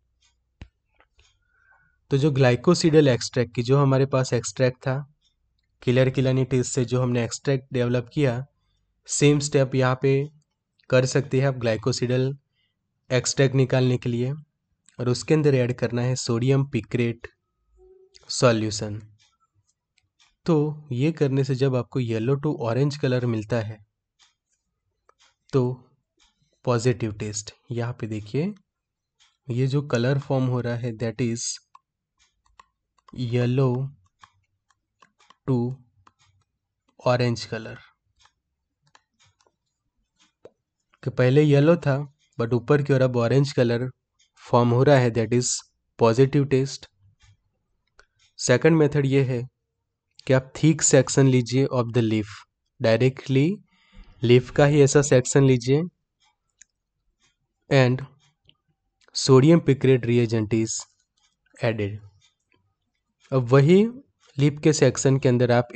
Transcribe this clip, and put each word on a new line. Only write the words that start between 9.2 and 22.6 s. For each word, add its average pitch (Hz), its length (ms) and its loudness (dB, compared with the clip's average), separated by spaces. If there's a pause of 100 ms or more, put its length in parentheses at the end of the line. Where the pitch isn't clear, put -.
स्टेप 139 340 -2
यहाँ 127 280 0
पे 135 100 2 (760)
कर 131 160 2
सकते 131 340 -2
हैं 139 80 0
आप 135 80 -4
ग्लाइकोसिडल 123 800 -2 (760)
एक्सट्रैक्ट 127 440 0
निकालने 127 440 2
के 123 100 -6
लिए, 123 240 -4 (680)
और 123 100 -4
उसके 123 260 0
अंदर 147 200 2
ऐड 123 180 0
करना 120 300 -4
है 127 140 -2
सोडियम 131 500 0
पिक्रेट 117 640 -6 (1000)
सॉल्यूशन। 110 720 -2 (1500)
तो 170 80 2 (380)
ये 135 200 -2
करने 139 320 -2
से 135 100 -2
जब 127 220 0
आपको 135 240 -6
yellow 113 380 -2
to 147 240 -4